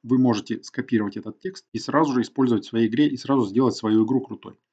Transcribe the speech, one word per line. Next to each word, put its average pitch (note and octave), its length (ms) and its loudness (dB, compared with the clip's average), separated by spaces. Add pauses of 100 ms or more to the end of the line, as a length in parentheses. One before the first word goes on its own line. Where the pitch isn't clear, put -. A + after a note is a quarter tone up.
вы B2 160 2
можете A2 440 0
скопировать G#2+ 540 -2
этот A2 240 -12
текст - 320 -12
и A2+ 60 -8
сразу D3 340 0
же B2 100 2
использовать A#2+ 420 0
в - 40 -18
своей A2+ 180 2
игре, B2 220 0
и C3 80 -4
сразу B2+ 300 0
сделать A2 300 0
свою A2 300 2
игру B2+ 140 0
крутой. - 340 -12 (180)